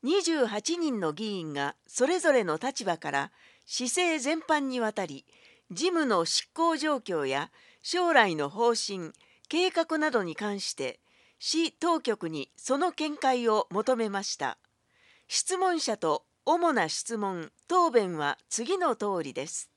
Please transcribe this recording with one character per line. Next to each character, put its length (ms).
二 180
十 240
八 320
人 220
の 120
議 140
員 280
が 220
そ 180
れ 140
ぞ 120
れ 120
の 180
立 240
場 140
か 100
ら、 220
市 200
政 360
全 200
般 260
に 120
わ 140
た 140
り、 180
事 140
務 200
の 200
執 280
行 240
状 200
況 280
や 240
将 320
来 220
の 160
方 240
針、 360
計 220
画 260
な 140
ど 100
に 140
関 240
し 160
て、 240
市 320
当 280
局 300
に 260
そ 220
の 140
見 260
解 320
を 220
求 240
め 140
ま 120
し 160
た。 220
質 300
問 220
者 180
と 280
主 280
な 160
質 280
問、 340
答 220
弁 280
は 200
次 280
の 180
通 120
り 100
で 140
す。 300